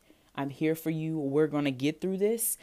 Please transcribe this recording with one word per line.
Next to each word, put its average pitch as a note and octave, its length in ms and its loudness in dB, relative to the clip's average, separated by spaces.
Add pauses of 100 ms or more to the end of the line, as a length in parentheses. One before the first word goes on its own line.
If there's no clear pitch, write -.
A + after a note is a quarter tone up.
(360)
I'm C#3 140 -2
here D#3 260 2
for D#3+ 140 -4
you. D#3+ 280 -2
We're D3 300 2
gonna D3 240 0
get C#3 300 -2
through F#3+ 160 -2
this." A3+ 460 0